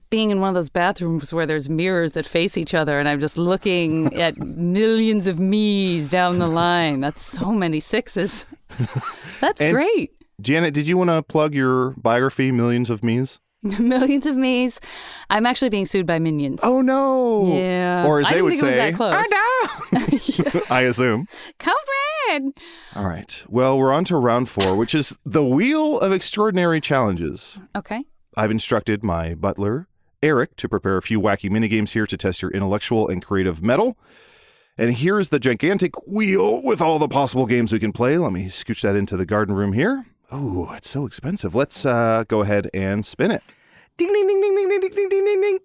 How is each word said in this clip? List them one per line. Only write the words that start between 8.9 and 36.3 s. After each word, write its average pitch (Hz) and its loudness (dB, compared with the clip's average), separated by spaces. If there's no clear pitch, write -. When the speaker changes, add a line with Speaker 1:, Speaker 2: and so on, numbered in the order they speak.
Speaker 1:
That's - 0
Speaker 2:
And 151 2
Speaker 1:
great. 330 0
Speaker 2:
Janet, 151 2
did 147 0
you 180 2
wanna 170 2
plug 151 0
your 127 2
biography, 131 2
Millions 120 2
of 110 -2
Me's? 120 -2
Speaker 1:
<laughs> - -20
Millions 254 0
of 294 0
Me's. 254 0
I'm 214 2
actually 254 0
being 202 -2
sued 185 -2
by 170 0
Minions. 151 -2
Speaker 2:
Oh, 254 4
no. 254 2
Speaker 1:
Yeah. 180 0
Speaker 2:
Or 151 4
as 143 2
Speaker 1:
I 147 4
Speaker 2:
they 160 2
Speaker 1:
didn't 185 2
Speaker 2:
would - 4
Speaker 1:
think 277 2
it - 2
was - 2
Speaker 2:
say, - 2
Speaker 1:
that 170 -4
close. 214 0
Speaker 2:
"I'm 415 0
down." 415 0
Speaker 1:
<laughs> 262 -2
Yeah. 175 0
Speaker 2:
<laughs> 123 0
I 127 4
assume. 123 2
Speaker 1:
Come 349 0
on. 277 -4
Speaker 2:
All 101 -4
right. - -8
Well, 127 2
we're 131 4
on 160 2
to 175 0
round 120 2
four, 95 0
which 113 0
is - 0
the 147 0
Wheel 277 2
of 190 2
Extraordinary 180 0
Challenges. 101 -2
Speaker 1:
Okay. 214 -8
Speaker 2:
I've - 0
instructed 110 0
my 85 -2
butler, 101 -4
Eric, 143 2
to 120 -6
prepare 98 0
a 90 0
few 110 -2
wacky 98 0
minigames 107 0
here 107 0
to 95 -6
test 95 -2
your 92 -6
intellectual 101 0
and 90 -4
creative 92 -2
mettle. 139 0
And 120 2
here's 180 2
the 147 2
gigantic 160 0
wheel 202 2